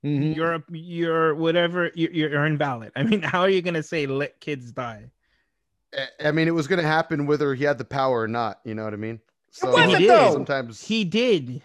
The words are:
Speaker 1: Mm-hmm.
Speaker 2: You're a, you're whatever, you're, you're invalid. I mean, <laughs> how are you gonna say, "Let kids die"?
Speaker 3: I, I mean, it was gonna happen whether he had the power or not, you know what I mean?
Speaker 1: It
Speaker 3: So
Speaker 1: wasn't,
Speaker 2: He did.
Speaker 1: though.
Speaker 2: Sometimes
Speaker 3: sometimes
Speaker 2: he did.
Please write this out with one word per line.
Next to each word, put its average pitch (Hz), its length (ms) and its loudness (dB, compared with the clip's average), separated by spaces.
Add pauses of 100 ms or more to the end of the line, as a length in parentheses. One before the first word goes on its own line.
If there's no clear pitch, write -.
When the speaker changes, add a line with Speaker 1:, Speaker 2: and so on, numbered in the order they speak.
Speaker 1:
Mm-hmm. 147 280 0
Speaker 2:
You're 165 220 -2
a, 160 160 -8
you're 165 640 0
whatever, 170 600 0
you're, 165 160 -2
you're 151 340 0
invalid. 139 500 -2
I 135 80 -2
mean, 208 180 2
<laughs> - 20 -8
how 175 180 -2
are 190 80 2
you 185 140 2
gonna 170 200 -4
say, 156 220 -4
"Let 135 340 -6
kids 127 320 -10
die"? 117 380 -12 (840)
Speaker 3:
I, 139 340 -6
I 151 40 2
mean, 160 160 2
it 165 40 2
was 160 160 -2
gonna 175 160 0
happen 156 420 0
whether 143 300 0
he 127 80 -4
had 143 160 0
the 131 60 -10
power 131 360 0
or 110 60 -2
not, 113 360 -4
you 110 120 -10
know 110 80 -8
what 107 100 -8
I 104 40 -10
mean? 110 180 -10
Speaker 1:
It 113 60 -20 (340)
Speaker 3:
So - 160 -2
Speaker 1:
wasn't, 480 220 6
Speaker 2:
He - 120 4
did. - 40 6
Speaker 1:
though. 679 60 10 (180)
Speaker 2:
Sometimes - 20 0 (440)
Speaker 3:
sometimes - 80 -18
Speaker 2:
he 220 160 0
did. 170 600 0